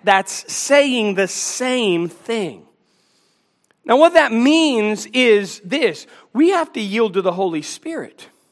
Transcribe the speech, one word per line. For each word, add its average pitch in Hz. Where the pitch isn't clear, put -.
that's 196
saying 254
the 185
same 214
thing. 165
Now, 233
what 339
that 285
means 233
is 220
this. 196
We 311
have 339
to 233
yield 208
to 190
the 175
Holy 175
Spirit. -